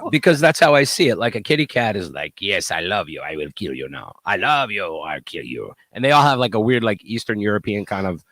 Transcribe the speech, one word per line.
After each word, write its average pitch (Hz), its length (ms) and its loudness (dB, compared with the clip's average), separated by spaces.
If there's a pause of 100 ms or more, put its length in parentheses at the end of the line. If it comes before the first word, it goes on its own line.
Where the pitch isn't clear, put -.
because 156 300 4
that's 156 200 4
how 151 160 6
I 143 80 6
see 143 260 2
it. 107 80 2
Like, 113 180 -2
a 117 60 -4
kitty 151 260 0
cat 113 280 0
is 90 160 -4
like, 73 300 -10
Yes, 98 300 -2
I 82 100 -2
love 90 280 -2
you. 73 120 -12
I 76 140 -8
will 73 200 -6
kill 82 180 -8
you 65 160 -10
now. 67 240 -14 (120)
I 101 120 0
love 131 340 0
you. 92 260 -6
I'll 76 240 -8
kill - 240 -12
you. 60 280 -10 (200)
And 117 100 -8
they 135 80 4
all 147 120 8
have, 139 160 4
like, 123 160 0
a 113 40 4
weird, 117 240 4
like, 107 200 0
Eastern 110 360 -4
European 104 460 -2
kind 98 220 -4
of 87 240 -6